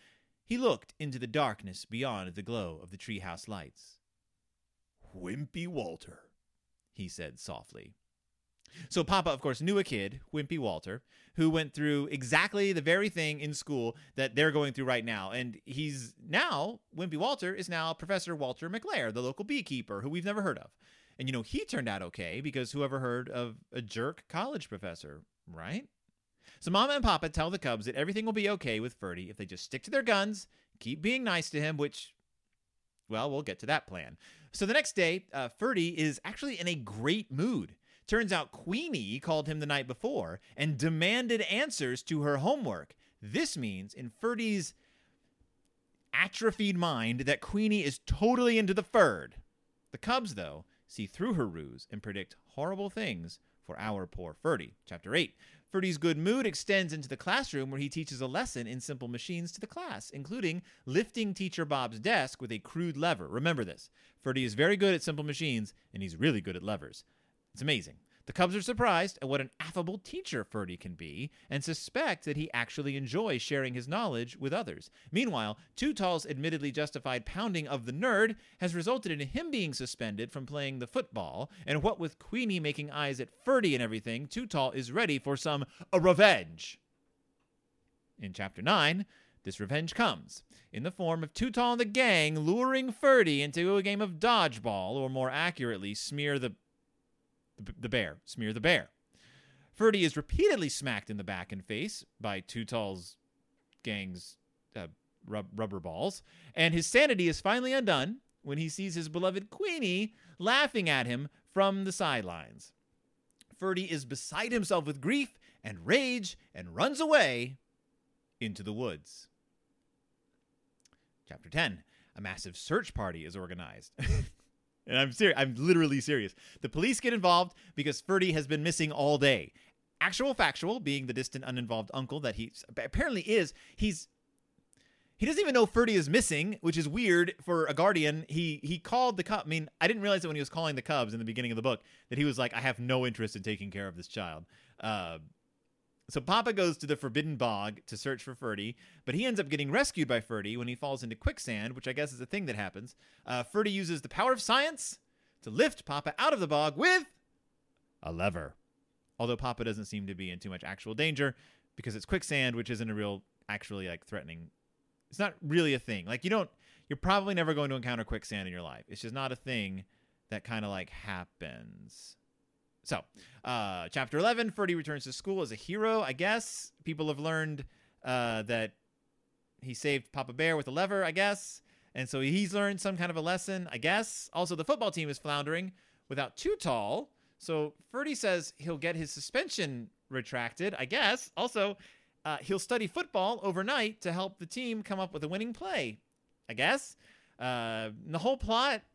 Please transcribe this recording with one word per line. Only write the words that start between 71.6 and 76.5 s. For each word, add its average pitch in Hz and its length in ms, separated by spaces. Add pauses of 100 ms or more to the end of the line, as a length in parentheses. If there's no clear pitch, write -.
suspect 202 640
that 147 100
he 151 160
actually 139 420
enjoys 139 460
sharing 135 320
his 123 160
knowledge 139 480
with 135 160
others. 180 380 (200)
Meanwhile, 147 460 (200)
Too - 180
Tall's 180 320
admittedly 147 440